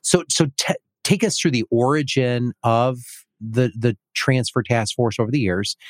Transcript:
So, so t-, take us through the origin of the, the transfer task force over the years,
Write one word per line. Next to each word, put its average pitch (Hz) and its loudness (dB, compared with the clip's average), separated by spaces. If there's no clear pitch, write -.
So, - 4
so - 2
t-, - -2
take 196 0
us 214 0
through 160 0
the 117 0
origin 123 0
of 120 2
the, 113 0
the 113 0
transfer 127 0
task 117 -2
force 117 0
over 110 -2
the 143 0
years, 98 -2